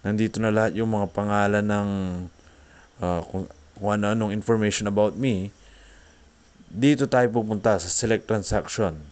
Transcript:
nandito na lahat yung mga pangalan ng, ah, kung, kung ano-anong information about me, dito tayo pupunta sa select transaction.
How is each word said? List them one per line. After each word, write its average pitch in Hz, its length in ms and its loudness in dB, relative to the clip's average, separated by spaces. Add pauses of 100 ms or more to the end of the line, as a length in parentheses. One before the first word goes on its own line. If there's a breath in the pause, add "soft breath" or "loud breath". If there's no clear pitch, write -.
nandito 107 400 0
na 110 80 2
lahat 110 240 2
yung 113 160 -2
mga 101 240 -2
pangalan 104 480 2
ng, 104 280 0 (1080 soft breath)
ah, 90 240 -2
kung, 92 240 -8 (320)
kung 98 160 -2
ano-anong 104 400 0
information 104 560 0
about 101 240 2
me, 101 400 -2 (1200 soft breath)
dito 139 320 4
tayo 123 240 4
pupunta 107 480 2
sa 85 80 -6
select 110 400 -2
transaction. 101 720 -2 (140)